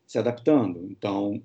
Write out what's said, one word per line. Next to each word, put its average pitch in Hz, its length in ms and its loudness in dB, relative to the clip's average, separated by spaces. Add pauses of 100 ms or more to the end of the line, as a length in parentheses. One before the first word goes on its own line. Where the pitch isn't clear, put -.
se - 140 -6
adaptando. 113 720 2
Então, 101 540 -4